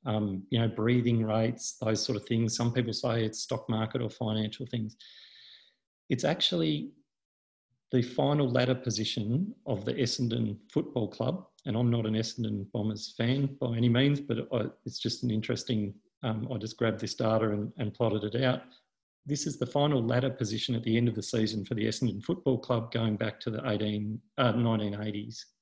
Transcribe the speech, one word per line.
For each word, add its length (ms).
um, 420
you 100
know, 80
breathing 560
rates, 560
those 240
sort 120
of 100
things. 300
Some 180
people 180
say 320
it's 160
stock 300
market 320
or 80
financial 560
things. 320
It's 140
actually 680
the 100
final 480
ladder 240
position 800
of 180
the 80
Essendon 640
Football 360
Club. 360
And 100
I'm 140
not 160
an 80
Essendon 560
Bombers 440
fan 440
by 180
any 120
means, 300
but 320
I, 140
it's 100
just 260
an 60
interesting, 640
um, 280
I 60
just 200
grabbed 220
this 140
data 380
and, 260
and 160
plotted 300
it 200
out. 200
This 180
is 140
the 80
final 360
ladder 280
position 420
at 80
the 160
end 120
of 40
the 80
season 420
for 120
the 100
Essendon 380
Football 340
Club 340
going 260
back 240
to 100
the 180
eighteen, 500
uh, 140
nineteen 460
eighties 460